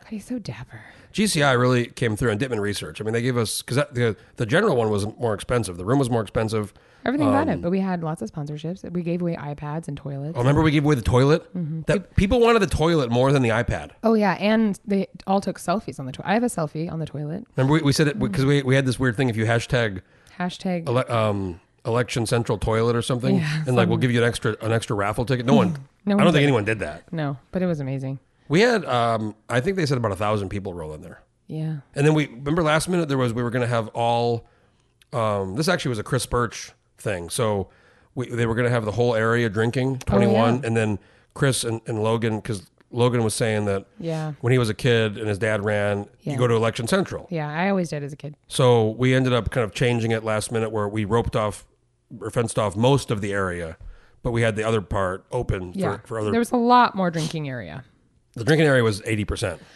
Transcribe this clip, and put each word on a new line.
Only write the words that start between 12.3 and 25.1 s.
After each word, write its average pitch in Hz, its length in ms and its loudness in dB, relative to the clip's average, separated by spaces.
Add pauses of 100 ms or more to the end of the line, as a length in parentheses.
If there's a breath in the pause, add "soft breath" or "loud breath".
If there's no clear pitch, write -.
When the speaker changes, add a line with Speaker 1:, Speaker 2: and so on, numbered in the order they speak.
Speaker 2:
wanted 233 200 8
the 190 80 2
toilet 151 420 2
more 127 220 4
than 139 100 4
the 117 80 4
iPad. 107 400 0 (140)
Speaker 1:
Oh, 226 100 4
yeah, 208 260 4
and 214 460 2
they 196 220 0 (180)
all 196 160 2
took 185 160 -6
selfies - 420 -4
on 135 60 -8
the 127 60 -8
toilet. - 180 -8
I 190 60 2
have 233 80 2
a 247 40 2
selfie 160 440 -4
on 160 80 -8
the 151 80 -6
toilet. 147 380 -8 (120)
Speaker 2:
Remember 135 160 4
we, 160 80 4
we 143 100 4
said 151 160 4
it, 143 120 -2
'cause 135 260 0
we, 143 160 4
we 131 140 2
had 135 100 4
this 113 140 0
weird 123 180 0
thing, 131 120 2
if 107 60 -2
you 110 100 0
hashtag 113 560 0 (360 soft breath)
Speaker 1:
Hashtag 180 500 -4
Speaker 2:
ele-, 127 240 0
um, 101 480 0 (260)
Election 117 420 -2
Central 117 320 0
Toilet 117 360 2
or 120 60 0
something, 127 360 0
Speaker 1:
Yeah, 156 280 -2
Speaker 2:
and, 127 100 0
like, 117 120 4
we'll 113 80 2
Speaker 1:
something. 113 60 0
Speaker 2:
give 127 100 2
you 117 100 4
an 120 60 4
extra, 113 340 -2
an 110 100 -2
extra 113 240 0
raffle 104 300 -2